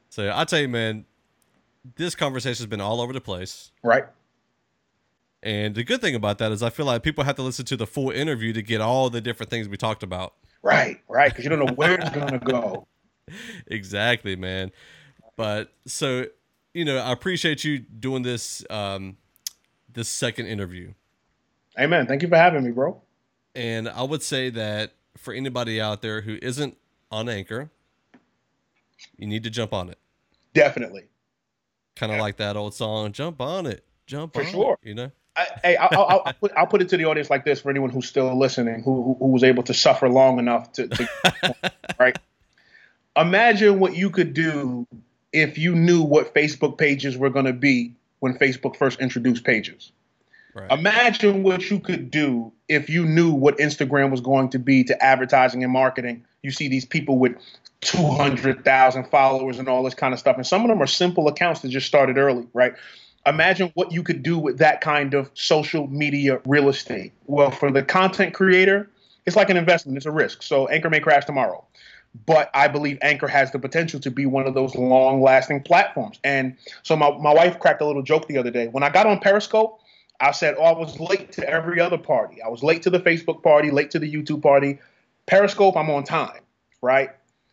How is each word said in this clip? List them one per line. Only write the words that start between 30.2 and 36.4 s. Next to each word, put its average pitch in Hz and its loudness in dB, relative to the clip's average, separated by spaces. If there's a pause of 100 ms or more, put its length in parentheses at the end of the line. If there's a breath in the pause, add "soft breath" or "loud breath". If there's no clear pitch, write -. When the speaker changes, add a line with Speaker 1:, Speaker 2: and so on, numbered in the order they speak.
Speaker 2:
Definitely. 196 0 (920)
Speaker 1:
Kinda 107 -6
Speaker 2:
Yeah. 107 -2
Speaker 1:
like 104 -6
that 104 -6
old 104 -8
song, 107 -6
"Jump 151 -10
on 165 -6
it, 117 -10 (220)
jump 147 -12
Speaker 2:
For 151 -6
Speaker 1:
on 151 -4
Speaker 2:
sure. 202 -2
Speaker 1:
it," 117 -20
you 107 -12
know? 123 -10 (240)
Speaker 2:
I, 170 -2 (160)
hey, 175 4
I'll, 160 4
I'll, 180 4
I'll - -6
put, 202 -4